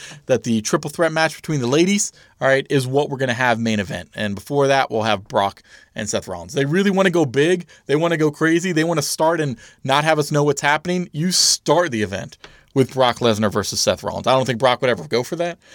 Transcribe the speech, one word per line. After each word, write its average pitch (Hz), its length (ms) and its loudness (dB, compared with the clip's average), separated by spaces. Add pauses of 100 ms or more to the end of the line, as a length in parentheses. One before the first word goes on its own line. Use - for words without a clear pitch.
(260)
that 123 180 0
the 113 160 0
triple 147 300 -2
threat 160 240 0
match 160 240 0
between 151 240 -4
the 120 60 -2
ladies, 185 440 2 (300)
all 131 80 2
right, 135 200 2
is 135 160 2
what 143 240 0
we're 139 80 -6
gonna 127 160 -2
have 117 280 0
main 110 180 0
event. 90 340 -6
And 104 220 -4
before 139 320 0
that, 135 240 2
we'll 110 120 0
have 107 260 -2
Brock 98 340 0 (320)
and 107 140 -8
Seth 101 180 -4
Rollins. 90 240 -10
They 139 140 -2
really 190 260 2
wanna 190 200 2
go 170 140 2
big. 151 400 0 (200)
They 143 100 0
wanna 165 220 0
go 151 120 2
crazy. 165 440 0
They 156 100 2
wanna 165 180 -2
start 160 380 0
and 139 180 -4 (280)
not 135 180 2
have 156 160 2
us 147 140 -2
know 147 100 2
what's 147 160 0
happening. 156 540 -2
You 165 180 -4
start 165 600 2
the 110 100 -2
event 98 360 -6 (360)
with 131 200 2
Brock 127 260 2
Lesnar 107 320 2
versus 98 280 -4
Seth 95 240 0
Rollins. 92 240 -6
I 127 60 4
don't 131 120 2
think 117 140 -4
Brock 127 220 2
would 131 80 2
ever - 180 -2
go 120 160 -2
for 165 140 -8
that 170 200 -6 (180)